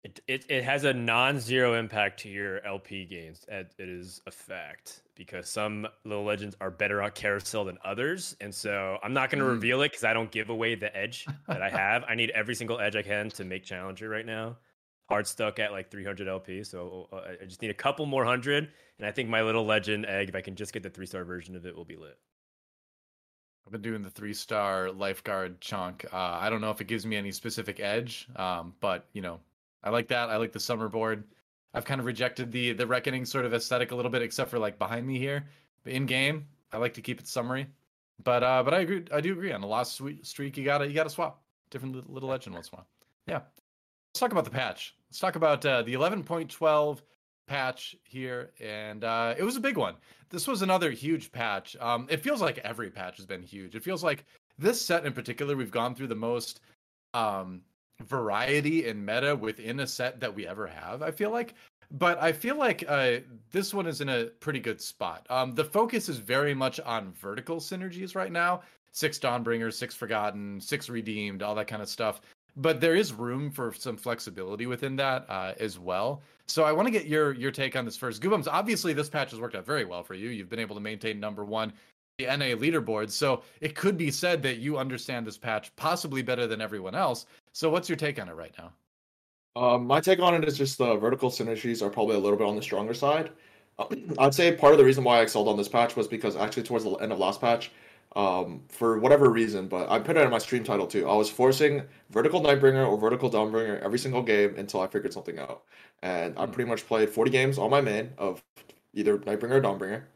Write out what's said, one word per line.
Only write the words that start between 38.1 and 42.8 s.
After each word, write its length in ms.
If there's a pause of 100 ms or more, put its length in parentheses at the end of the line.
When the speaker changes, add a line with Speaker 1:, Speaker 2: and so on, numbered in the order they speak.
Speaker 2:
But, 200
uh, 200
but 100
I 60
agree. 340
I 80
do 120
agree 200
on 80
the 60
lost 300
swe-, 260
streak. 340
You 80
gotta, 220
you 80
gotta 160
swap 320 (260)
different 280
li-, 100
Little 240
Legend 240
once 140
in 80
a 20
while. 80 (400)